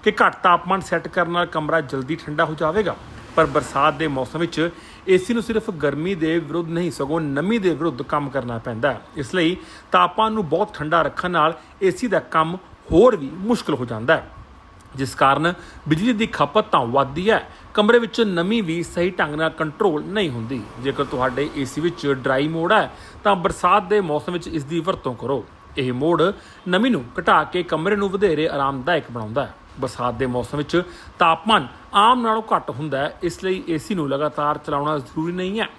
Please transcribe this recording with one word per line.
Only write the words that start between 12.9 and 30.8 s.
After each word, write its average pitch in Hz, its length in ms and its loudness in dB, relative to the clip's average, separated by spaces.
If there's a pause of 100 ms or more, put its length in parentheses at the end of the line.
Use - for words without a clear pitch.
ਹੋਰ 214 260 8
ਵੀ 143 140 -6 (120)
ਮੁਸ਼ਕਲ 214 320 0
ਹੋ 123 100 -4
ਜਾਂਦਾ 117 320 2
ਹੈ, - 120 -6 (680)
ਜਿਸ 131 180 -4
ਕਾਰਨ 147 380 4 (360)
ਬਿਜਲੀ 180 260 2
ਦੀ 214 140 0
ਖਪਤ 180 420 0
ਤਾਂ 143 160 4
ਵੱਧਦੀ 139 440 0
ਹੈ, 202 140 2 (300)
ਕਮਰੇ 220 240 6
ਵਿੱਚ 233 240 0
ਨਮੀ 196 400 0
ਵੀ 165 220 -2
ਸਹੀ 175 260 -2
ਢੰਗ 160 240 -2
ਨਾਲ 156 180 0
ਕੰਟਰੋਲ 151 520 0
ਨਹੀਂ 185 260 -2
ਹੁੰਦੀ। 117 320 -6 (200)
ਜੇਕਰ 135 220 -2
ਤੁਹਾਡੇ 131 520 -2
ਏ 139 80 -2
ਸੀ 131 160 -6
ਵਿੱਚ 165 340 -2
ਡਰਾਈ 131 340 0
ਮੋਡ 165 240 0
ਹੈ, 190 180 4 (340)
ਤਾਂ 202 120 4
ਬਰਸਾਤ 185 520 2
ਦੇ 208 140 4
ਮੌਸਮ 151 300 -2
ਵਿੱਚ 175 160 -6
ਇਸ 151 160 -4
ਦੀ 160 160 -4
ਵਰਤੋਂ 156 340 -4
ਕਰੋ। 120 300 -4 (340)
ਇਹ 127 140 -2
ਮੋਡ 151 300 2 (460)
ਨਮੀ 196 220 2
ਨੂੰ 170 120 0 (160)
ਘਟਾ 165 260 4
ਕੇ 180 180 -4
ਕਮਰੇ 175 340 0
ਨੂੰ 202 140 0
ਵਧੇਰੇ 180 380 2
ਆਰਾਮਦਾਇਕ 139 640 -2
ਬਣਾਉਂਦਾ 117 340 -4
ਹੈ। 98 100 -12 (260)
ਬਰਸਾਤ 123 340 -4
ਦੇ 127 120 -2
ਮੌਸਮ 123 320 -4
ਵਿੱਚ 160 240 0 (360)